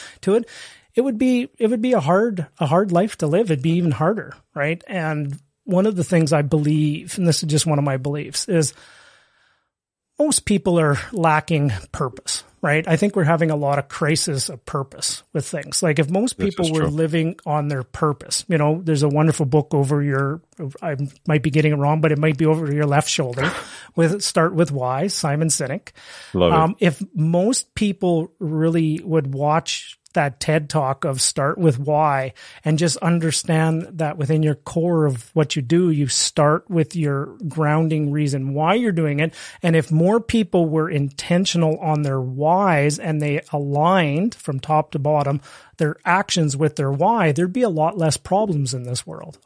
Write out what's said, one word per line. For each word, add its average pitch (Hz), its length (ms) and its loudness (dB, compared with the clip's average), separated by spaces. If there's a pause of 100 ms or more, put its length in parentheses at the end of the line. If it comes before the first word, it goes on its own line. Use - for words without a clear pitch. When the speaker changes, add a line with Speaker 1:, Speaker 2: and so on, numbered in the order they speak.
(220)
Speaker 1:
to 196 140 2
it. 233 120 0 (460)
It 240 80 0
would 262 160 0
be, 254 400 2
it 220 140 2
would 233 100 -2
be 254 120 2
a 214 60 4
hard, 180 460 2 (140)
a 156 80 0
hard 180 240 2
life 185 260 0
to 156 100 -2
live. 185 220 2
It'd 143 140 -2
be 165 80 2
even 170 200 2
harder, 170 440 -2 (180)
right? 156 320 -4
And 151 540 -6 (240)
one 190 240 2
of 214 80 -2
the 175 80 0
things 160 280 2
I 147 120 2
believe, 151 720 0
and 180 100 0
this 160 140 2
is 160 80 -4
just 147 160 2
one 151 140 0
of 143 60 0
my 135 120 -2
beliefs, 143 500 -6
is 165 280 0 (1400)
most 294 260 0
people 185 340 2
are 143 200 2 (120)
lacking 156 600 2 (200)
purpose, - 520 -8 (180)
right? 156 260 0
I 165 100 2
think 208 180 0
we're 190 80 2
having 160 260 2
a 156 60 0
lot 143 240 0
of 139 100 -6
crisis 151 600 -2
of 131 140 -16
purpose - 600 -8 (100)
with 147 140 -4
things. - 340 -6
Like, 156 160 2
if 151 100 2
most 202 300 -2
Speaker 2:
This 196 120 0
Speaker 1:
people 180 160 -4
Speaker 2:
is 160 60 -2
Speaker 1:
were 156 100 0
Speaker 2:
true. 156 80 2
Speaker 1:
living 160 580 -2
on 147 200 -2
their 139 140 -4
purpose, - 640 -4
you 165 120 0
know, 151 240 2
there's 156 180 0
a 147 80 2
wonderful 151 380 2
book 147 260 0
over 143 300 2
your, 139 380 -2 (420)
I 156 140 -4 (280)
might 151 160 2
be 151 80 0
getting 151 220 2
it 147 60 0
wrong, 143 220 2
but 156 120 2
it 147 80 0
might 156 180 2
be 160 80 2
over 156 260 0
your 147 140 0
left 143 240 2
shoulder 135 420 -2 (220)
Speaker 2:
<laughs> - 220 -16
Speaker 1:
with 170 260 2
Start 175 320 2
With 160 180 2
Why, 131 360 -2
Simon 156 400 0
Sinek. 143 420 -4 (440)
Speaker 2:
Love 170 180 6
it. 165 40 4
Speaker 1:
Um, 160 240 4
if 170 220 2 (140)
most 175 580 0
people 180 640 -2
really 160 640 0
would 156 300 -2
watch 147 640 -2 (160)
that 143 260 0
ted 156 300 0
Talk 135 360 -2
of 135 140 -2
Start 147 380 0
With 156 220 2
Why 143 540 0 (300)
and 160 140 2
just 160 200 0
understand 160 960 0
that 156 220 -4
within 156 280 0
your 151 100 2
core 165 540 0
of 123 280 -4
what 156 200 0
you 147 80 -2
do, 170 260 2
you 147 160 2
start - 640 0
with 165 260 0
your 143 400 -2 (120)
grounding 151 640 0
reason 139 420 -2
why 160 220 2
you're 233 160 0
doing 151 300 0
it. 165 120 -2 (300)
And 170 120 4
if 160 160 2
more 180 280 4
people 190 500 0
were 156 180 0
intentional 160 920 0
on 151 240 0
their 135 180 -2
whys 147 800 2
and 156 200 -2
they 147 220 -2 (100)
aligned 151 840 0
from 139 240 -6
top 156 320 0
to 156 80 -4
bottom 143 420 0 (360)
their 156 180 0 (100)
actions 170 500 0
with 151 200 0
their 139 160 -2
why, 175 400 2
there'd 175 200 0
be 247 120 0
a 226 60 2
lot 160 280 0
less 160 180 2
problems 165 600 -2
in 123 80 -8
this 123 240 -8
world, - 380 -16